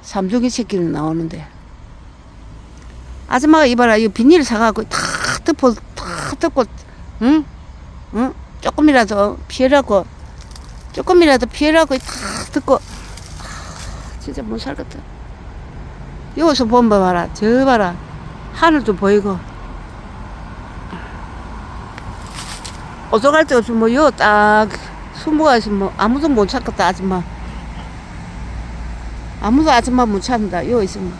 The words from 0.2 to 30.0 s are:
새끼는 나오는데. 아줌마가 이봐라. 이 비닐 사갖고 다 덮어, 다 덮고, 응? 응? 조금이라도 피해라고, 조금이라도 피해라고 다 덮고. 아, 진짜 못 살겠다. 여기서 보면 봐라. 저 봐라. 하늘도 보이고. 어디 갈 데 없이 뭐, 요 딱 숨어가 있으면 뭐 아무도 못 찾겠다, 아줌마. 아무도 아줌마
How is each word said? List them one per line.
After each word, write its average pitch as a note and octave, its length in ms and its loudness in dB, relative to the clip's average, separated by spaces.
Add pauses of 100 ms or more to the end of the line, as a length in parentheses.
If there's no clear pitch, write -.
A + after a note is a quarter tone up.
새끼는 F#3 420 -2
나오는데. D#3+ 540 -4 (1800)
아줌마가 D4+ 380 6
이봐라. A#3+ 300 4
이 A3 120 4
비닐 C#4 360 6
사갖고 A3+ 400 2
다 - 140 -4 (460)
덮어, C#4 280 4 (220)
다 - 440 -8
덮고, D4+ 260 0 (580)
응? D4 220 4 (720)
응? A#3+ 200 -2 (260)
조금이라도 A3 800 4 (100)
피해라고, B3+ 560 4 (880)
조금이라도 D4+ 540 6
피해라고 D4+ 500 2
다 - 80 -4 (480)
덮고. C#4+ 240 2
아, - 1400 -12
진짜 C#3 220 -10
못 A2+ 160 -8
살겠다. - 400 -10 (1400)
여기서 C#4+ 300 2
보면 A#3 240 6
봐라. F3+ 420 2
저 A#3+ 320 2
봐라. G#3+ 320 2 (560)
하늘도 D4 440 2
보이고. G3 420 2 (3750)
어디 A3+ 180 4
갈 D#4 180 6
데 C#4+ 80 0
없이 A#3+ 180 2
뭐, A3+ 220 4
요 C#4+ 160 6
딱 G#3+ 580 4 (460)
숨어가 D4+ 420 2
있으면 G#3+ 220 0
뭐 G3 180 -2
아무도 B3+ 320 2
못 A3 200 4
찾겠다, A3+ 400 -2
아줌마. F#3 340 -2 (2250)
아무도 C#4 300 4
아줌마 B3 360 4